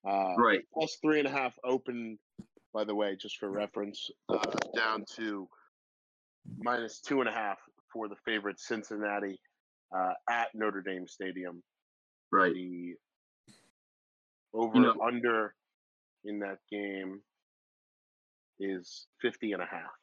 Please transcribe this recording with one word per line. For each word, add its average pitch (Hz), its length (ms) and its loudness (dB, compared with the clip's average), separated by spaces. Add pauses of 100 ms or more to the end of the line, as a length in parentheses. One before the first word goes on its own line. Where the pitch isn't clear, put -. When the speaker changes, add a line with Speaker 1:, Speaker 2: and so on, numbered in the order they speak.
Speaker 1:
Uh, 95 300 2
Speaker 2:
Right. 107 240 6 (120)
Speaker 1:
plus 160 280 -2
three 156 180 6
and 143 80 2
a 135 40 0
half 131 220 0 (120)
open, 120 520 -2 (560)
by 107 120 0
the 104 100 -2
way, 101 220 2
just - 200 -10
for 104 140 -4
reference, 104 580 -4 (200)
uh, - 100 2 (340)
down 110 300 2 (120)
to 104 340 -4 (1080)
minus 117 440 -2
two 139 180 2
and 120 100 4
a - 40 0
half 107 240 -2 (340)
for 110 160 -6
the 101 80 -10 (100)
favorite 101 340 0
Cincinnati, 104 800 -4 (560)
uh, 92 180 2 (160)
at 117 260 0
Notre 104 260 0
Dame 92 260 -6
Stadium. 90 540 -8 (680)
Speaker 2:
Right. 92 220 6
Speaker 1:
The 87 420 -6 (1600)
over 113 240 0
Speaker 2:
You 123 40 12
know 117 140 8 (100)
Speaker 1:
under 117 480 2 (720)
in 104 160 -6
that 98 180 -6 (140)
game 98 500 -6 (1400)
is 95 460 -6 (160)
fifty 113 300 -2
and 92 100 -2
a 87 40 -4
half. - 260 -10 (120)